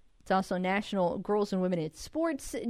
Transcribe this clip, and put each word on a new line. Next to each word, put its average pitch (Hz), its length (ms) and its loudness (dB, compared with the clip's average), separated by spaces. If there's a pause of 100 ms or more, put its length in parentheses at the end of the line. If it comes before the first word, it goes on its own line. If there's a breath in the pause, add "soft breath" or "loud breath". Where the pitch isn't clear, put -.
(200)
It's - 140 -2
also 190 240 2
National 185 640 0
Girls 208 340 0
and 185 80 2
Women 180 180 2
in 156 140 -4
Sports 320 600 -4 (160)